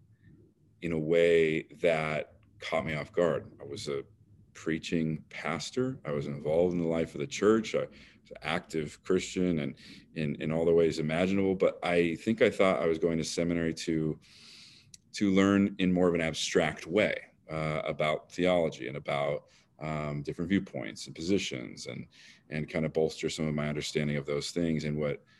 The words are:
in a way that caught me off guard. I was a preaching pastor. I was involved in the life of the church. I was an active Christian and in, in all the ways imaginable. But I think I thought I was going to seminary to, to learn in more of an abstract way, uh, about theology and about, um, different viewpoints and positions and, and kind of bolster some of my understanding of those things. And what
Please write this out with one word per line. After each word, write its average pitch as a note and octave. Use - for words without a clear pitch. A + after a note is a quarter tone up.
in E2+
a D#2+
way E2
that D#2
caught D2+
me D#2
off D2
guard. D#2
I C#2+
was C#2+
a C#2
preaching D#2+
pastor. B2+
I D2
was C#2+
involved D2+
in F2+
the E2
life D#2+
of C#2+
the C#2+
church. G#2+
I C#2
was C#2+
an -
active D#2
Christian F2+
and C#2
in, D2+
in D#2
all E2
the E2+
ways E2
imaginable. F#2
But F#2
I F2
think A2+
I A2
thought F#2+
I E2+
was E2
going E2
to D2+
seminary E2+
to, D#2
to G2+
learn G2
in F#2
more F2+
of E2+
an E2
abstract D#2+
way, F2+
uh, D#2
about D2+
theology E2
and C#2
about, D2
um, D2+
different E2
viewpoints C2+
and -
positions D2+
and, -
and D2+
kind D#2+
of D2+
bolster D#2+
some D#2
of D2+
my D2
understanding D2+
of C#2
those C#2+
things. E2
And D2+
what D2